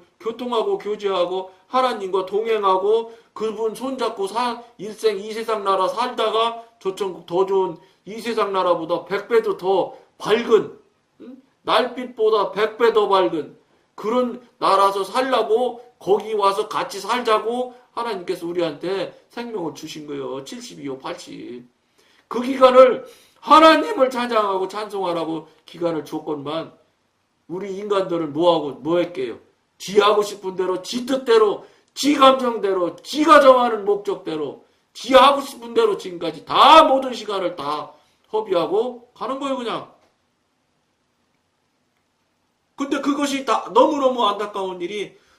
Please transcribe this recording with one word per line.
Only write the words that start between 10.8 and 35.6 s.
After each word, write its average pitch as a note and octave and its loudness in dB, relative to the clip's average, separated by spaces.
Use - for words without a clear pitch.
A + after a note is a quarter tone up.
응? B3+ -20
날빛보다 A3 0
백 G#3+ -4
배 A3+ 4
더 G#3 2
밝은 E3 0
그런 A#3+ -4
나라에서 G3 2
살라고 A#3+ 0
거기 G#3+ -2
와서 G3+ 0
같이 F3+ -6
살자고 A#3 -2
하나님께서 F#3 -6
우리한테 E3+ -6
생명을 G#3+ -10
주신 D#3 -16
거예요. C3+ -10
칠십이호, D3 -14
팔십. A#2+ -14
그 A#3 -4
기간을 B3+ 6
하나님을 D#4 6
찬양하고 G#3+ -2
찬송하라고 F3 -6
기간을 E3 -4
줬건만 D#3 -8
우리 F#3+ -10
인간들은 F3+ -2
뭐하고, D#3 2
뭐 D#3+ -2
했게요? B2+ -6
지 G3+ -2
하고 G#3 4
싶은 F#3+ -10
대로, F#3 -2
지 B3 -8
뜻대로, A3+ 2
지 C#4+ 0
감정대로, A3+ 2
지가 D4+ 6
정하는 A#3+ 6
목적대로, E3+ -4
지 B3+ 0
하고 C4+ 8
싶은 A#3 -14